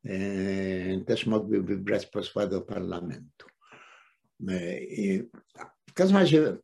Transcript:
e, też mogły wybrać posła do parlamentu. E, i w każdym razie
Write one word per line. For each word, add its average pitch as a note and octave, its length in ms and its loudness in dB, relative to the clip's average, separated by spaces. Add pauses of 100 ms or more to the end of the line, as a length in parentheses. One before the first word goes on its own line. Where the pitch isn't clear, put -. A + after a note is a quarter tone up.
e, F#2+ 1000 -2
też A2+ 200 0
mogły G#2+ 380 2
wybrać G2 420 -2
posła G#2 420 -4
do F#2 140 -2
parlamentu. F2+ 840 -10 (1040)
E, F2+ 340 -4
i G2+ 400 -2 (680)
w - 40 -20
każdym F#3+ 240 4
razie D#3+ 460 6